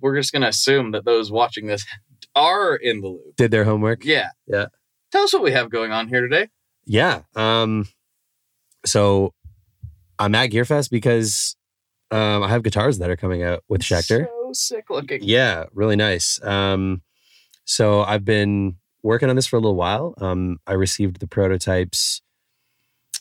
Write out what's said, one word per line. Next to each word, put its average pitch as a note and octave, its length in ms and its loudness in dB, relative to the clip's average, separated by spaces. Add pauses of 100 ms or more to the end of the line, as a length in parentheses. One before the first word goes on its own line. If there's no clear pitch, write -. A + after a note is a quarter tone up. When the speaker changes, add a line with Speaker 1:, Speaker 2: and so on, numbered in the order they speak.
Speaker 1:
we're C3+ 160 0
just C#3 160 -2
gonna C3+ 160 0
assume B2+ 420 2
that G#2 140 -6
those A2+ 260 2
watching A2+ 360 -2
this G2+ 180 -4 (240)
<laughs> - 260 -20
are F3 400 2
in A#2 260 -4
the G2 60 -8
loop. F2+ 300 -14
Speaker 2:
Did A#2+ 140 4
their G#2+ 120 4
homework? G#2+ 420 0
Speaker 1:
Yeah. C3+ 240 0 (180)
Speaker 2:
Yeah. G2+ 200 -2 (440)
Speaker 1:
Tell G4+ 120 2
us G4 100 2
what F#4 100 2
we C#3 100 2
have B2 180 0
going A2+ 200 -4
on A2+ 180 -4
here B2 120 0
today. D#3 280 0 (360)
Speaker 2:
Yeah. A#2 360 2 (140)
Um, A2 520 0 (960)
so G2 480 2 (840)
I'm G#2 160 2
at B2 160 2
Gearfest C3+ 400 0
because, A2+ 640 0 (560)
um, G#2 320 0
I G2 60 -2
have A#2 140 2
guitars A2 360 0
that F2 100 -2
are F2+ 80 -2
coming F2+ 260 -4
out F2 260 -4
with F#2 120 0
Schecter. G#2+ 460 0
Speaker 1:
So A#3+ 260 -8
sick - 360 -6
looking. C#3+ 340 -6
Speaker 2:
Yeah, G#2 500 2
really G#2 240 2
nice. G2+ 440 0
Um, G2 600 0 (640)
so G#2 380 4
I've G2+ 200 0
been G2+ 540 0 (260)
working A#2+ 260 2
on B2+ 60 2
this C3 100 2
for - 120 0
a - 20 4
little G#2+ 160 2
while. G#2 440 -2
Um, F#2 460 -2
I F#2+ 60 -6
received F#2+ 480 0
the - 80 -6
prototypes, F#2 920 0 (1000)